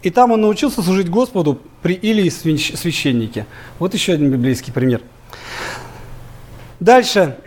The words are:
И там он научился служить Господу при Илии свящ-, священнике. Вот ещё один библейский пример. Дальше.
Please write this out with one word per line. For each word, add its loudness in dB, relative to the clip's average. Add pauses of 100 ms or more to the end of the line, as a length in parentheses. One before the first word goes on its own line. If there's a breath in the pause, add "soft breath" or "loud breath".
И 0
там 4
он 2
научился 0
служить 2
Господу 0 (220)
при 0
Илии 0
свящ-, -2
священнике. -2 (320 loud breath)
Вот -2
ещё 0
один 2
библейский 0
пример. 0 (1800 loud breath)
Дальше. 4